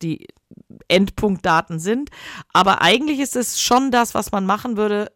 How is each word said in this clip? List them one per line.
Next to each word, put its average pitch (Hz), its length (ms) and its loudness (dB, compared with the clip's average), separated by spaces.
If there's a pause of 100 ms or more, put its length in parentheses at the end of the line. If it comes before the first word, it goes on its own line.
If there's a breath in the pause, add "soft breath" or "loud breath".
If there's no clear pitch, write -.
die 160 240 -6 (600)
Endpunktdaten 180 920 0
sind. 226 320 -4 (420 loud breath)
Aber 185 300 4
eigentlich 262 360 2
ist - 160 -4
es 247 240 -4
schon 262 300 2
das, 240 240 2
was - 180 -4
man 196 140 -2
machen 208 320 -2
würde, 208 380 0